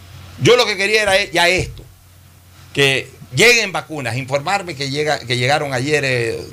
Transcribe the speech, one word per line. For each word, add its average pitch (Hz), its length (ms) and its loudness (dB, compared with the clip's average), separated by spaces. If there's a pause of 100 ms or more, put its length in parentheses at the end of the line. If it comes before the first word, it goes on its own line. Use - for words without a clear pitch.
(420)
Yo 214 160 6
lo 240 80 2
que 208 100 -2
quería 208 280 0
era 190 140 4
e-, 202 140 -2
ya 170 160 2
esto, 175 360 -2 (920)
que 135 340 2 (280)
lleguen 214 360 4
vacunas, 147 460 -6
informarme 147 580 -4
que 135 140 -6
llega, 147 300 -2
que 123 180 -4
llegaron 139 360 0
ayer, 139 320 0
eh, 120 340 -2 (140)